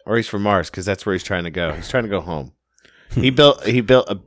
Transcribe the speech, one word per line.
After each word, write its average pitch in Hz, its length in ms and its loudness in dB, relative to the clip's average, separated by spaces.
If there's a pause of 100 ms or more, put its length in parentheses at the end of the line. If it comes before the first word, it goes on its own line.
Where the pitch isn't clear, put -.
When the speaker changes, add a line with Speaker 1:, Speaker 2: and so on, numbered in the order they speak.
Speaker 1:
Or 110 100 2
he's 113 100 0
from 101 140 -4
Mars, 101 300 2
'cause 90 160 -8
that's 98 180 -4
where 101 80 -2
he's 90 100 -4
trying 90 200 -4
to 85 80 -8
go. 82 220 -4
He's 82 160 -12
trying 127 160 -2
to 107 40 -8
go 98 120 -2
home. 80 360 -10
Speaker 2:
<laughs> - 540 -20
Speaker 1:
He 127 180 2
built, 139 340 4
he 117 180 2
built 123 280 4
a 98 180 -4